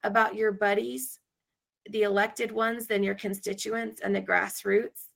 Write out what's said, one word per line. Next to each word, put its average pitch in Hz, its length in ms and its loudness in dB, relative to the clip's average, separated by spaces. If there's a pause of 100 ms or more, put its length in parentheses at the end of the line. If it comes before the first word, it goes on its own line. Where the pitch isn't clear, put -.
about 208 320 2
your 214 180 2
buddies, 214 640 -2 (720)
the 214 140 2
elected 208 460 0
ones, 226 360 -2
than 202 160 2
your 196 140 0
constituents 214 840 -6
and 196 140 2
the 190 60 -2
grassroots 190 920 0